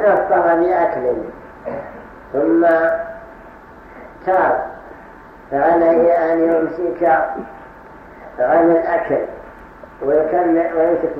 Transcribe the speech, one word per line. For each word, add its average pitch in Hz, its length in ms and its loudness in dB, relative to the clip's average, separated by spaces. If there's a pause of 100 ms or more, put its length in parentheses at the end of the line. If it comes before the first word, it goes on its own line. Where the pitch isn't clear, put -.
أفطر 175 520 2
بأكل 170 560 0 (1200)
ثم 165 340 2 (1600)
تاب - 400 0 (840)
فعليه 165 640 2
أن 165 280 0
يمسك 165 640 -2 (1300)
عن 165 320 4
الأكل 165 540 0 (840)
ويكمل 165 600 2 (100)
ويمسك 165 440 0